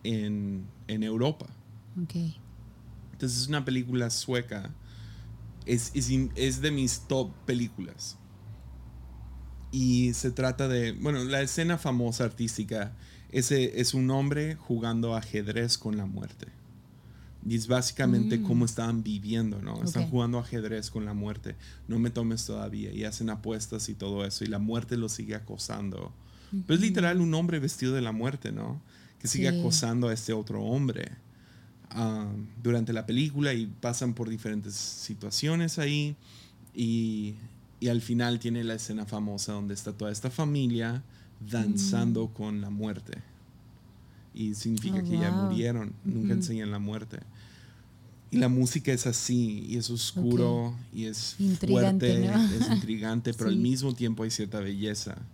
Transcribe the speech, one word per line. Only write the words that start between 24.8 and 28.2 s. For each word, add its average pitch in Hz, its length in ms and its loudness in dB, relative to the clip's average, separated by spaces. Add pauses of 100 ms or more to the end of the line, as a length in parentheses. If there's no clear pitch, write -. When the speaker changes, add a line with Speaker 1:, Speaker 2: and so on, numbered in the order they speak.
Speaker 1:
los 113 160 -2
sigue 107 220 -6
acosando. 104 760 -6 (400)
Pero 185 220 0
es 165 60 6
Speaker 2:
Ujú. 220 80 6
Speaker 1:
literal 180 340 4
un 165 140 4
hombre 165 240 2
vestido 131 340 0
de 135 80 2
la 113 100 0
muerte, 117 400 -2